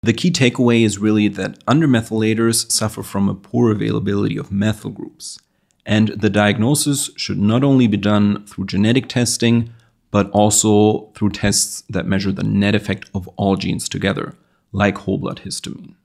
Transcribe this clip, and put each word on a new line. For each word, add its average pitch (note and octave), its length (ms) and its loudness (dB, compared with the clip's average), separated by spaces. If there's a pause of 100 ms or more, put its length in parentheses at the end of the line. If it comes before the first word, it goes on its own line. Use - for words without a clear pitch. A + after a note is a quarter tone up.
The A#2 80 2
key - 180 0
takeaway A#2+ 540 2
is G2 140 0
really G#2+ 300 2
that F#2+ 360 -6
undermethylators A2+ 1040 0
suffer - 320 -4
from G2 240 -2
a G2+ 80 0
poor A#2+ 380 0
availability G#2 640 -2
of - 160 -10
methyl G#2 380 -2
groups. - 480 -16 (480)
And G#2+ 220 2
the A2 200 -2
diagnosis G#2+ 880 0
should G2 220 -6
not A2 260 2
only C3+ 220 4
be G#2 100 2
done G#2 480 0
through - 220 -10
genetic A2 420 2
testing, A#2 600 0 (400)
but G2 220 2
also G#2 840 4
through G#2 160 0
tests - 580 -4
that F2 160 -4
measure F#2+ 280 -2
the F#2+ 100 -6
net G2+ 320 0
effect G2 400 -4
of F2+ 220 -6
all G2 200 0
genes - 320 -4
together, G2 460 -4 (380)
like G2 260 0
whole G2 180 -4
blood - 260 -8
histamine. - 520 -14 (100)